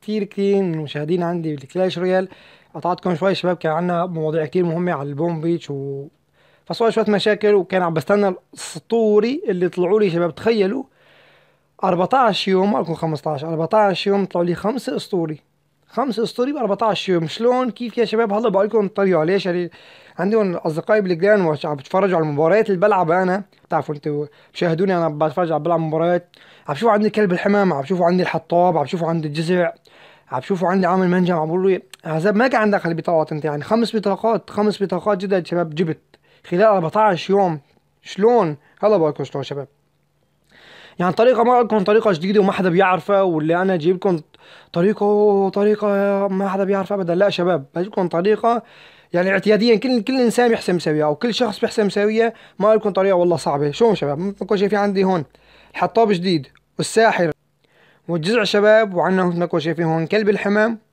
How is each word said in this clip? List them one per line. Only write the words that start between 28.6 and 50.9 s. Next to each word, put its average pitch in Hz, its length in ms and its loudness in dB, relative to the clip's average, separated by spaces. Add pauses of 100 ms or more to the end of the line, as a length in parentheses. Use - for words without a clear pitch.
عم 147 60 0
بشوفوا 165 240 -4
عندي 160 200 -2
الجزع، 165 440 -2 (600)
عم 135 80 -4
بشوفوا 180 280 -4
عندي 185 200 2
عامل 185 220 2
منجم، 180 260 2
عم 156 100 -2
بيقولوا 185 260 0
لي: 180 100 0 (240)
"يا 160 140 -4
زلمة 196 180 0
ما 247 100 2
كان 240 140 2
عندك 202 240 0
هالبطاقات 165 460 -2
أنت، 151 140 -6
يعني 147 180 -4
خمس 226 320 0
بطاقات، 202 540 -2
خمس 208 340 -2
بطاقات 185 340 -2
جدد 185 280 -2
شباب 170 300 -4
جبت 160 240 -2 (500)
خلال 180 140 2
أربعتاش 196 640 2
يوم." 185 300 2 (420)
شلون؟ 202 560 2 (240)
هلا 208 160 4
بقول 160 120 2
لكم 147 140 -6
شلون 139 200 -8
شباب. 139 240 -10 (1300)
يعني 180 140 0
طريقة، 233 300 4
ما 240 180 4
لكم 214 220 2
طريقة 214 280 4
جديدة 190 280 0
وما 196 120 4
حدا 185 180 0
بيعرفها، 185 520 2
ولا 165 400 0
أنا 190 120 0
أجيب 175 220 0
لكم 180 240 0 (540)
طريقة، 202 760 2
طريقة 208 380 0 (400)
ما 196 220 -2
حدا 196 140 0
بيعرفها 196 340 -2
أبدًا. 170 180 -2
لا 196 140 2
شباب، 175 360 0 (100)
بجيب 175 120 -4
لكم 196 200 -4
طريقة 208 560 0 (500)
يعني 180 180 0
اعتياديا 208 440 4
كل، 247 260 0
كل 262 200 0
إنسان 240 280 2
بيحسن 196 260 0
مسويها 151 300 0